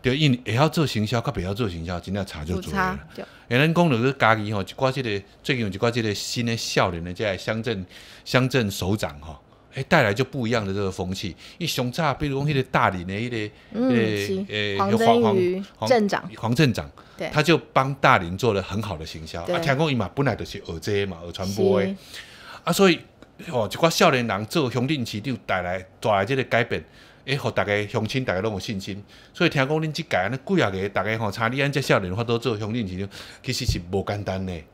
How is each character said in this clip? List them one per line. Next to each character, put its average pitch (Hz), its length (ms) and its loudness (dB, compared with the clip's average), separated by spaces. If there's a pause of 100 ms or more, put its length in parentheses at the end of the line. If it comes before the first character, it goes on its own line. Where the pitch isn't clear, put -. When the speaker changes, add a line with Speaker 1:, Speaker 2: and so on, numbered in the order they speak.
Speaker 1:
对， 127 160 0
因 151 140 4
为 120 220 0
会 110 40 0
晓 151 120 4
做 156 180 2
行 107 180 0
销， 117 160 0
甲 113 120 -4
不 95 80 -4
晓 90 120 -2
做 110 160 -2
行 85 160 -6
销， 87 140 -4
真 92 160 -6
的 101 100 -2
差 78 200 -10
就 90 160 -2
多 - 20 -12
了。 185 60 -10
Speaker 2:
有 - 40 -8
差， 190 260 -2 (140)
对。 - 120 -12 (240)
Speaker 1:
因 120 100 2
为 147 80 4
咱 165 80 2
讲 175 160 4
就 120 80 2
是 127 140 2
家 110 240 4
己 107 160 -4
吼， 101 100 -2
一 95 40 -4
寡 131 260 0
这 139 100 -4
个， 101 220 -4 (180)
最 143 140 0
近 120 80 0
有 104 40 -2
一 95 80 -6
寡 117 140 2
这 117 100 -2
个 107 140 0
新 - 320 -4
的 117 100 -2
少 110 360 0
年 85 100 -6
的 87 100 -8
这 110 120 -6
个 98 120 0
乡 110 240 -4
镇， 110 240 -4 (400)
乡 127 240 2
镇 120 220 2
首 95 260 -2
长 76 240 -6
吼， 78 160 -14 (400)
哎， 135 120 -6
带 165 140 6
来 104 100 4
就 117 120 0
不 127 220 -4
一 110 40 0
样 113 160 0
的 95 60 -2
这 101 80 -2
个 98 100 0
风 92 220 -6
气。 95 160 -6 (300)
因 175 60 -6
为 - 20 -2
上 123 260 -2
早， 151 220 0
比 151 120 -4
如 135 120 -2
讲 143 100 -2
那 156 60 0
个 165 100 2
大 123 240 4
林 90 180 -2
的 95 60 -4
那 110 160 -2
个， 120 80 -4 (360)
Speaker 2:
嗯， 240 180 0
Speaker 1:
那 247 40 4
个， 226 220 2
Speaker 2:
是。 196 320 -2
Speaker 1:
呃， 202 300 -2
Speaker 2:
黄 226 440 4
Speaker 1:
黄， - 0 -
黄， 214 120 4
Speaker 2:
镇 - 20 4
瑜 180 260 0 (240)
镇 220 220 4
长。 - 140 -2
Speaker 1:
黄， 92 140 -12
黄 117 180 0
镇 139 180 4
长， 73 180 -6 (280)
Speaker 2:
对。 165 120 -6
Speaker 1:
他 151 120 2
就 156 160 6 (160)
帮 139 220 2
大 135 200 8
林 90 220 0
做 117 160 2
了 95 80 2
很 95 180 -4
好 104 160 -4
的 78 80 -8
行 80 220 -12
销。 85 180 -8
Speaker 2:
对。 - 100 -2
Speaker 1:
啊， 170 40 0
听 139 180 2
讲 156 160 2
伊 - 20 0
嘛 104 200 -2
本 139 100 0
来 120 100 2
就 90 120 -8
是 - 60 -12 (120)
学 85 160 -8
这 101 200 0
个 101 60 0
嘛， 90 200 -8
学 85 60 -12
传 95 180 -6
播 196 280 4
的。 196 80 2
Speaker 2:
是。 196 80 -4 (680)
Speaker 1:
啊， 170 80 0
所 190 180 6
以， 156 80 2 (540)
哦， 113 180 0
一 - 60 -10
寡 165 140 4
少 170 200 6
年 123 160 2
人 104 200 -2
做 135 240 0
乡 123 180 0
镇 143 160 -2
市 107 160 -6
长 123 240 -4
带 95 160 0
来， 90 260 -4 (140)
带 120 100 2
来 101 140 6
这 117 100 0
个 131 100 0
改 120 200 2
变， 87 180 -4 (440)
哎， 135 100 -2
给 127 140 -2
大 98 120 0
家 104 240 2
乡 107 220 -2
亲 131 160 -2
大 - 100 0
家 92 60 -2
拢 107 140 -2
有 95 40 -4
信 95 220 -6
心。 101 240 -10 (300)
所 175 120 2
以 151 40 4
听 135 180 0
讲 156 100 0
恁 160 140 -4
这 160 100 -8
届 - 140 -2
安 98 160 0
尼 131 100 -6
几 185 200 2
啊 104 80 2
个， 95 180 -2
大 98 160 -2
家 110 140 -2
吼， 110 120 -2
像 117 240 -2
你 139 60 -2
安 139 100 2
这 139 120 -2
少 135 160 4
年 92 180 -2
法 117 80 -2
度 117 140 0
做 113 200 -2
乡 104 140 -4
镇 117 160 -2
市 90 80 -8
长， 98 120 -6 (340)
其 131 100 -6
实 123 140 -4
是 - 120 2 (140)
无 95 100 0
简 104 220 -4
单 95 220 -4
的。 90 120 -6 (160)